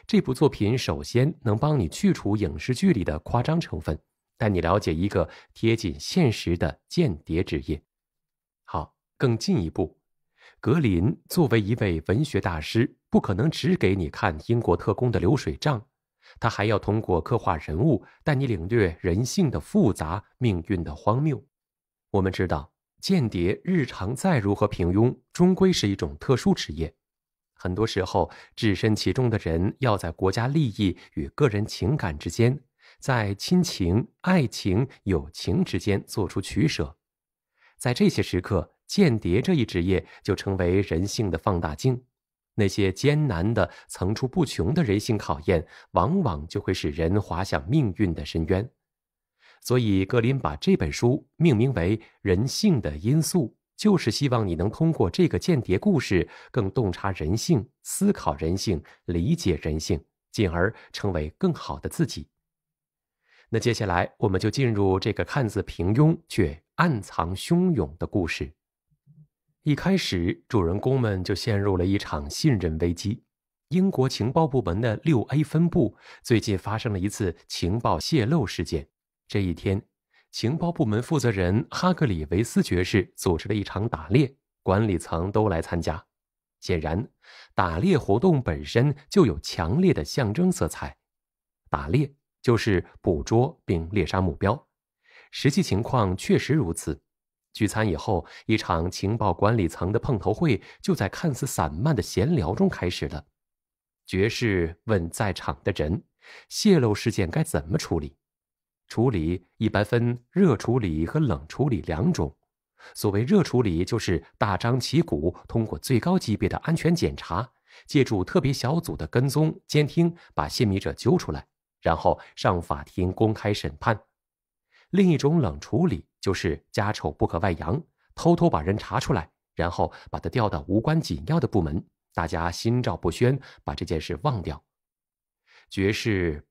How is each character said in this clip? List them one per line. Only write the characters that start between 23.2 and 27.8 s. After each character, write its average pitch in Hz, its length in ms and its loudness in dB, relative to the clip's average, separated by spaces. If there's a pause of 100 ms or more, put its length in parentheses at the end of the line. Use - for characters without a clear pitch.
谍 87 340 0
日 175 220 0
常 104 300 -8
再 165 240 2
如 98 160 2
何 104 120 2
平 87 240 0
庸， 113 240 4 (160)
终 180 220 4
归 185 180 4
是 - 160 0
一 98 80 0
种 76 220 -6
特 - 180 2
殊 101 180 2
职 - 200 -6
业。 78 200 -6 (600)
很 90 220 -6
多 104 100 0